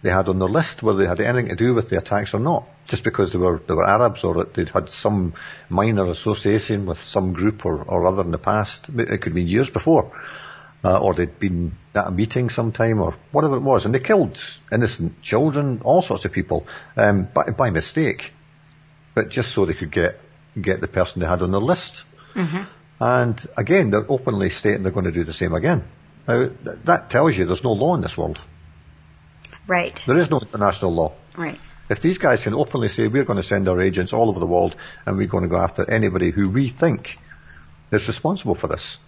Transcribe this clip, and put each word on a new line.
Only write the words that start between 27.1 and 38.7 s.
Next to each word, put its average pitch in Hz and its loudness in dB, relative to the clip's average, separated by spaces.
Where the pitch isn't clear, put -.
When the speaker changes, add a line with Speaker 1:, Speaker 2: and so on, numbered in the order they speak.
Speaker 1:
you 92 2
there's 87 -2
no 120 2
law 143 2
in 113 0
this - -6
world. 80 -4
Speaker 2:
Right. 180 -2
Speaker 1:
There 151 4
is 170 2
no 151 2
international 101 0
law. 80 0
Speaker 2:
Right. 160 -8
Speaker 1:
If - -2
these 127 0
guys 123 2
can 104 -2
openly 127 -2
say, 110 0
"We're 127 2
gonna 104 -2
send 98 0
our 90 2
agents 92 0
all 113 2
over 92 -2
the 85 0
world 87 2
and 101 -2
we're 101 0
gonna 90 -2
go 85 0
after 90 -2
anybody 92 0
who 98 0
we 127 0
think - -2
is 107 0
responsible 139 -2
for - -4
this." - -8